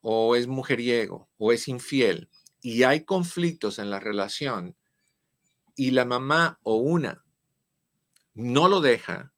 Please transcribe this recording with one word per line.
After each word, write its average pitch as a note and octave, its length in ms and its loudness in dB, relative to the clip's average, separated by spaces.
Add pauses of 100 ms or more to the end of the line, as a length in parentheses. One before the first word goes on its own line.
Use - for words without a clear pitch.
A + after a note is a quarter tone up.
o A2+ 340 2
es A#2+ 140 0
mujeriego, A#2+ 880 -4
o G#2+ 160 2
es A#2 160 -2
infiel, B2 600 -2 (320)
y A#2 220 0
hay C#3+ 220 2
conflictos E3+ 720 -4
en G2+ 120 -8
la G2 100 -6
relación, G2+ 760 -6 (1000)
y C3 160 0
la B2+ 120 4
mamá C3+ 600 0
o A2 120 0
una C#3 480 -2 (1080)
no B2 340 4
lo G3 120 4
deja A#2+ 580 0